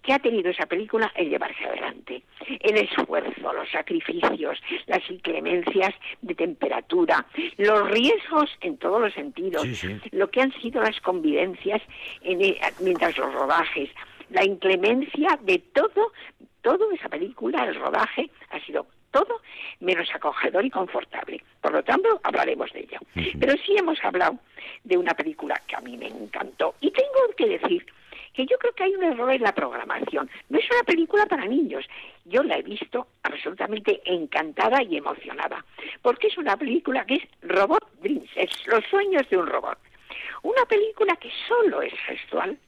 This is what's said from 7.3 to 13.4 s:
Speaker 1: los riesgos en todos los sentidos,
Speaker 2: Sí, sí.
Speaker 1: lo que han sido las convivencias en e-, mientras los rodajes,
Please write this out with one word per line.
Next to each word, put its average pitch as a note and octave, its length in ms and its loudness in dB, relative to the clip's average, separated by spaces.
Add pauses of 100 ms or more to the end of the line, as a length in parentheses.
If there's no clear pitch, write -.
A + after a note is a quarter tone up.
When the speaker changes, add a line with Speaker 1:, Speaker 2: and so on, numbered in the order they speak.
Speaker 1:
los G#3 320 4
riesgos D4 640 2 (100)
en C4 160 -4
todos G3 240 2
los G#3 140 2
sentidos, F3 480 -4
Speaker 2:
Sí, B2 100 -4
sí. G2+ 260 -6 (120)
Speaker 1:
lo G3 180 0
que B3+ 120 2
han C4 200 2
sido A#3 220 -4
las G#3+ 180 -2
convivencias F#3 800 0 (400)
en F3+ 180 -2
e-, G3 200 2 (220)
mientras E3+ 360 2
los C3+ 160 -2
rodajes, C#3+ 560 0 (400)